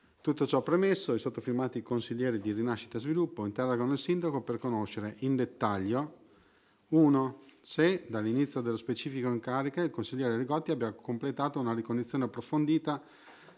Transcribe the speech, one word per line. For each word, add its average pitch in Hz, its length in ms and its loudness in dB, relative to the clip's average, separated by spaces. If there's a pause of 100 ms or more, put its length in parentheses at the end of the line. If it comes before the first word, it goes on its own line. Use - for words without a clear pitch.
(220)
Tutto 147 240 0
ciò 131 160 4
premesso, 185 520 2
i 113 60 2
sottofirmati 123 640 -2
consiglieri 120 580 -2
di 104 120 -2
Rinascita 113 460 -2
e 110 40 -6
Sviluppo 156 440 -2
interrogano 123 480 0
il 139 40 0
sindaco 170 440 -2
per 117 160 -4
conoscere 107 600 -4
in 135 180 0
dettaglio: 120 760 0 (760)
uno, 139 540 6 (180)
se 175 480 2
dall'inizio 117 500 0
dello 117 160 0
specifico 123 540 -2
in 120 100 0
carica 135 420 -2
il 165 80 0
consigliere 123 460 -2
Rigotti 147 360 0
abbia 117 200 0
completato 139 680 -2
una 117 140 0
ricognizione 120 520 -2
approfondita 151 760 0 (560)